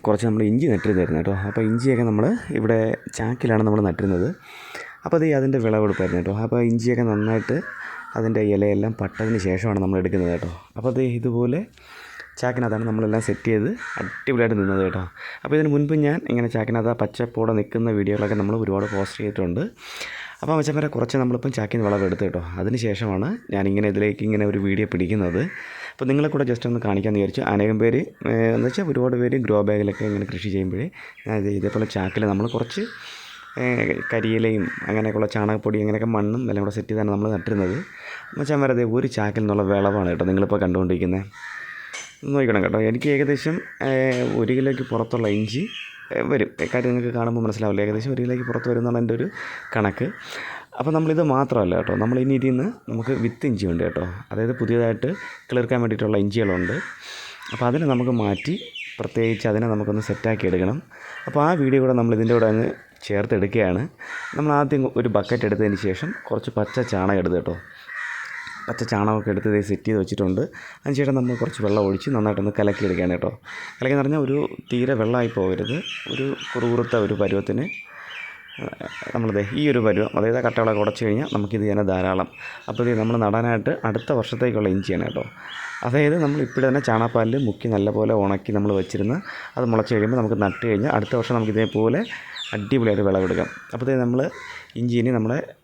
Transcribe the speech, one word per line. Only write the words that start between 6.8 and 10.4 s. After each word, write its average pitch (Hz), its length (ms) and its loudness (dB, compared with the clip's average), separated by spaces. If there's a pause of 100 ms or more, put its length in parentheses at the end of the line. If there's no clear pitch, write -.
നന്നായിട്ട് 107 460 0 (600)
അതിൻ്റെ 110 240 2 (100)
ഇലയെല്ലാം 101 480 2
പട്ടതിന് 110 380 -2 (100)
ശേഷമാണ് 98 360 0
നമ്മൾ 95 180 2
എടുക്കുന്നത് 90 320 4
കേട്ടോ. 82 160 -2 (280)